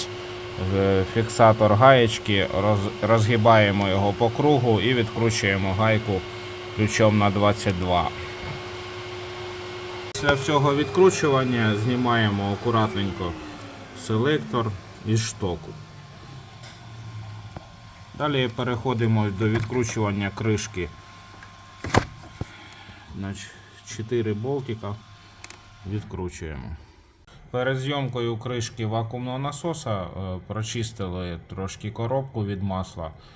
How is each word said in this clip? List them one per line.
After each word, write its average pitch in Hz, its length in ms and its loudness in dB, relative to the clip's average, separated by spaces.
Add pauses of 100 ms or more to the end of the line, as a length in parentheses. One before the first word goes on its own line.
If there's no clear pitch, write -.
(760)
е, 98 380 4
фіксатор 110 600 6
гаєчки, 110 760 6 (140)
роз-, 104 280 2 (120)
розгибаємо 107 840 6
його 98 260 2
по 113 160 2
кругу 123 520 4
і 123 120 2
відкручуємо 110 800 2
гайку 107 480 2 (540)
ключом 107 420 4
на 101 120 4
двадцять 101 500 2
два. 90 300 2 (2000)
Після 143 200 2
всього 143 420 4
відкручування 135 1000 4
знімаємо 110 800 2
акуратненько 101 760 0 (720)
селектор 113 720 0 (340)
із 110 160 2
штоку. 92 500 -4 (2500)
Далі 139 380 2
переходимо 113 760 0 (100)
до 110 100 2
відкручування 110 880 -2
кришки. 101 540 -2 (2250)
Значить, 98 360 -10 (360)
чотири 113 460 -2
болтика 113 600 -6 (960)
відкручуємо. 85 840 -8 (760)
Перед 131 260 -2
зйомкою 127 600 -4
кришки 117 480 -6
вакуумного 123 540 -4
насоса, 147 640 -4
е, 92 440 -6
прочистили 101 1000 -6
трошки 104 440 -8
коробку 120 540 -4
від 98 180 -4
масла 92 480 -6 (240)